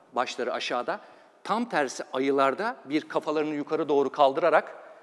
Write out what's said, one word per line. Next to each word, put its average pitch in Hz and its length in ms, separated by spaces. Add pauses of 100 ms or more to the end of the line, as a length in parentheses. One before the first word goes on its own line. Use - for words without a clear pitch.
(140)
Başları 123 400
aşağıda. 135 460 (440)
Tam 226 220
tersi 151 380 (100)
ayılarda 139 640 (100)
bir 151 240
kafalarını 151 460
yukarı 151 340
doğru 143 220
kaldırarak 151 640 (280)